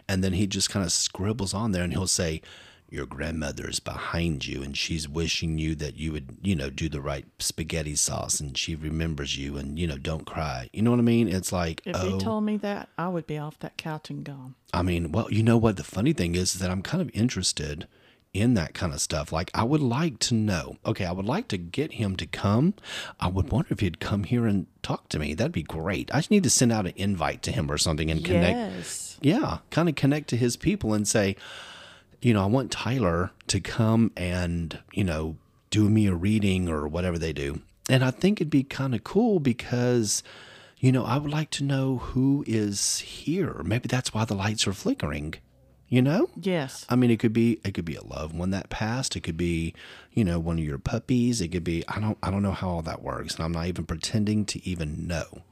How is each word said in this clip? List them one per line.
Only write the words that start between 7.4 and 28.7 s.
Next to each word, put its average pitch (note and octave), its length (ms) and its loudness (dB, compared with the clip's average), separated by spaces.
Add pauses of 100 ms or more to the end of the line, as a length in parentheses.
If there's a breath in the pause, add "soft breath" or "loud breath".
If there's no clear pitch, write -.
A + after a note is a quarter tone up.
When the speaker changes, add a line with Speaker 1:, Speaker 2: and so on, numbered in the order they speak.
Speaker 1:
sauce, - 460 -2
and C#2 160 -6
she - 180 -4
remembers D#2 600 -2
you, C#2 200 -6
and, C#2+ 220 -6
you F2 80 0
know, C#2+ 100 -4
don't D#2+ 280 -6
cry." C2 480 -6
You - 80 -2
know A#2 100 6
what A#2+ 80 4
I A#2+ 40 4
mean? A#2 260 6
It's F2+ 240 -2
like, E2+ 320 0
Speaker 2:
If F2 160 -6
he F#2 80 0
Speaker 1:
oh. F#2+ 100 0
Speaker 2:
told G#3+ 240 0
me G#3+ 140 0
that, G3+ 400 -6
I E3 100 -2
would F3 180 -2
be D3+ 120 -6
off D3+ 220 -8
that - 180 -10
couch D#3 320 -8
and C#3+ 160 -8
gone. C3+ 300 -14 (180)
Speaker 1:
I F2+ 80 0
mean, E2+ 320 0
well, A2+ 180 2
you G#2+ 120 4
know A#2 140 8
what? A2 200 4
The - 80 -6
funny A#2 260 0
thing F2 240 2
is, F#2 200 2
is F#2 60 -8
that F#2 100 0
I'm F#2+ 100 -2
kind E3 200 -2
of D3 120 -2
interested F#2 720 0 (460 soft breath)
in A2+ 200 4
that F2+ 200 0
kind E2+ 200 -2
of C2+ 60 -8
stuff. - 320 -2
Like, D#2+ 220 -2
I - 100 0
would C#3+ 160 2
like C3+ 400 0
to - 140 0
know. G#2 420 0 (100)
Okay, A2 200 0
I F2 80 -2
would G2 120 -4
like E3 220 -2
to G2+ 100 -2
get F2+ 360 -4
him G2 240 -2
to E2+ 100 -6
come. A#2+ 460 4 (440 loud breath)
I F2+ 120 0
would F#2+ 200 0
wonder A#2 220 0
if G#2+ 80 -2
he'd F#2 220 -2
come G#2 240 0
here A#2+ 200 2
and G2+ 220 2 (160)
talk - 260 -6
to - 100 -2
me. D2+ 140 -2
That'd E3+ 200 0
be D#2+ 100 -2
great. D#2+ 500 -4
I - 40 2
just E3+ 140 0
need G#3 120 6
to C3+ 60 4
send A#2+ 240 6
out G#2+ 120 2
an E2+ 120 -2
invite F2 460 0
to F#2+ 100 -2
him D2 180 0
or D2 60 0
something D#2+ 340 2
and D#2+ 140 0
connect. F#2+ 500 2